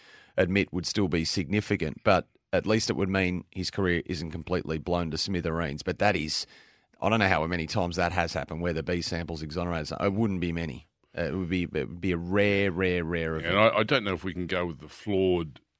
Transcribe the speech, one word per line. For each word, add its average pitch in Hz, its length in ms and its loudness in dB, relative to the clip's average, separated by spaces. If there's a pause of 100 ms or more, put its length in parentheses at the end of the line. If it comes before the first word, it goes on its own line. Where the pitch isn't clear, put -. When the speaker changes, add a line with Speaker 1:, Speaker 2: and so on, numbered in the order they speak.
(380)
Speaker 1:
admit 92 360 4
would 87 140 -2
still 101 200 0
be 82 160 2
significant. 87 800 -2
But 92 240 4 (240)
at - 140 2
least 110 240 2
it 110 60 0
would 92 140 0
mean 90 420 0
his 92 180 -6
career 90 380 0
isn't 82 240 -6
completely 82 480 -2
blown 87 320 0
to 78 80 -2
smithereens. 82 640 -2
But 87 160 -4
that 101 160 4
is 78 320 -4 (540)
I 101 80 2
don't 113 100 4
know 98 80 4
how 80 180 4
many 82 220 -2
times 90 300 0
that 87 140 2
has 87 220 0
happened 80 280 -4
where 87 120 0
the 78 100 -2
B 87 180 -2
sample's 82 420 -6
exonerated. 80 560 -4
It 98 140 0
wouldn't 98 280 0
be 87 100 0
many. 82 360 -6 (300)
Uh, 85 60 0
it 71 120 -2
would 92 140 -4
be, 90 140 2
it - 100 -6
would 76 280 -4
be 95 100 2
a 85 60 2
rare, 98 540 2
rare, 90 320 0
rare 80 340 -2
event. 85 180 -2
Speaker 2:
And 101 40 4
I, - 200 6
I 113 40 4
don't 120 200 2
know 98 100 0
if - 100 -4
we 92 100 -4
can 90 140 -4
go 90 180 0
with 78 140 -6
the 73 80 -16
flawed 92 720 0 (200)